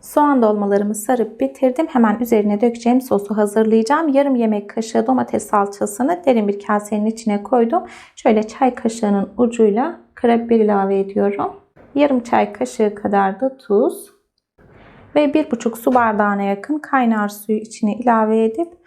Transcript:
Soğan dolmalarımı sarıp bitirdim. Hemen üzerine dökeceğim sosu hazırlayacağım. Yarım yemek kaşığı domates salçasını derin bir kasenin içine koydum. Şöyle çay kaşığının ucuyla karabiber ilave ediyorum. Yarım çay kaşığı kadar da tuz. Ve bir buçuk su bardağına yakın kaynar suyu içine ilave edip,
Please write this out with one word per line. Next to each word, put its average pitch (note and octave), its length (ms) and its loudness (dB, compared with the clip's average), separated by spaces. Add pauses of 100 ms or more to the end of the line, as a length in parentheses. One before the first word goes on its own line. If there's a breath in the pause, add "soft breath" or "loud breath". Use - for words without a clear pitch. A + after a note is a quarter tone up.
Soğan C#4+ 400 2
dolmalarımı G#3 540 0
sarıp A#3 440 -2
bitirdim. C4+ 480 -2
Hemen A#3 320 2
üzerine G#3+ 420 0
dökeceğim A#3+ 400 2
sosu G3+ 360 -2
hazırlayacağım. A3 720 2
Yarım C#4 280 2
yemek A3 340 0
kaşığı A3+ 380 -2
domates A#3+ 400 -2
salçasını G#3 800 -2
derin A3+ 220 2
bir G3+ 180 -2
kasenin G#3 400 -2
içine G#3+ 380 -2
koydum. B3 400 0 (320 loud breath)
Şöyle G#3+ 280 2
çay B3 320 -2
kaşığının G3+ 600 -2
ucuyla A#3 600 2 (160)
karabiber A#3 440 2
ilave G3 400 2
ediyorum. G3+ 540 -2 (420)
Yarım C#4 240 2
çay G#3+ 340 0
kaşığı G#3+ 420 -2
kadar G3 440 -2
da C4+ 180 -4
tuz. A#3 520 0 (1040 loud breath)
Ve D4 180 2
bir D4+ 180 0
buçuk A#3 260 -4
su C4 160 0
bardağına G#3 480 2
yakın G3+ 380 -4
kaynar A3+ 500 0
suyu G#3+ 280 -4
içine G#3+ 360 -4
ilave A3+ 520 2
edip, E4 280 -4 (140)